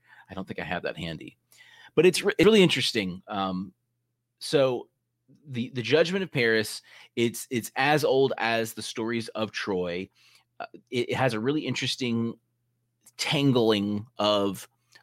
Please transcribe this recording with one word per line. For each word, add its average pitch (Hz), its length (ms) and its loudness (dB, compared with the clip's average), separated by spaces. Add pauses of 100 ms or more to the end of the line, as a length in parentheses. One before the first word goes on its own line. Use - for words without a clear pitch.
(300)
I 92 40 -14
don't 95 120 -8
think - 120 -10
I 85 60 -8
have 87 180 -6
that - 160 -6
handy, - 400 -10 (560)
but 156 100 4
it's 180 180 4
re-, 202 160 0
really 202 240 8
interesting. 104 640 0
Um, 98 440 -4 (680)
so 131 480 0 (600)
the, 127 220 -6
the 127 100 -6
Judgment 165 420 2
of 175 80 -6
Paris, 113 520 0 (340)
it's, 117 340 0
it's 120 260 -4
as 143 280 2
old 135 320 2
as 113 380 -2
the 113 80 -12
stories 113 460 -6
of 110 240 -6
Troy. 90 580 -4 (500)
Uh, - 60 -10 (240)
it, 123 200 -2
it 123 40 -2
has 127 180 0
a 107 80 -4
really 143 220 -2
interesting 120 720 -4 (840)
tangling 110 880 2 (120)
of 101 500 0 (340)